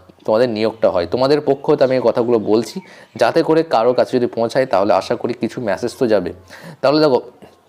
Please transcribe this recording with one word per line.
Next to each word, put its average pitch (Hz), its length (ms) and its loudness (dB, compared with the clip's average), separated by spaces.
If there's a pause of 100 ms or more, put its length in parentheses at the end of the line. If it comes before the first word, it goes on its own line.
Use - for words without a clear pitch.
(260)
তোমাদের 117 240 2
নিয়োগটা 107 400 -2
হয়। 87 160 0
তোমাদের 135 360 0
পক্ষ 143 280 -2
হতে 147 140 2
আমি 131 120 2
এই 123 80 0
কথাগুলো 117 360 0
বলছি, 110 400 -2 (360)
যাতে 120 280 2
করে 160 200 2
কারোর 123 300 2
কাছে 123 240 0
যদি 120 100 0
পৌঁছায়, 117 380 -2
তাহলে 98 280 2
আশা 95 220 0
করি 120 180 -6
কিছু 123 280 -6
মেসেজ 110 380 -4
তো 127 80 2
যাবে। 90 260 0 (480)
তাহলে 147 180 2
দেখো, 143 220 2 (480)